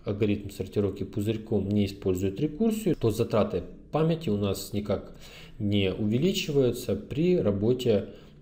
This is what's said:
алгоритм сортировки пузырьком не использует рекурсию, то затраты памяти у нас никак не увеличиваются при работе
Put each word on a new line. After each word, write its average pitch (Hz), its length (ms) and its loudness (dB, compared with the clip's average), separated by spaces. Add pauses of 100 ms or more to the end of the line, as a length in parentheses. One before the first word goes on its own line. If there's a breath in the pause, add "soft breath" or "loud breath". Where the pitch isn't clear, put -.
алгоритм 101 460 0
сортировки - 540 -2
пузырьком 104 640 -2
не 104 180 4
использует 95 540 0
рекурсию, 190 560 0
то 113 140 2
затраты 104 520 0 (280)
памяти 160 380 0
у 104 80 2
нас 101 360 -2
никак 101 440 -4 (420 loud breath)
не 101 340 2
увеличиваются 127 1000 2
при 170 440 0
работе 107 720 2 (320 loud breath)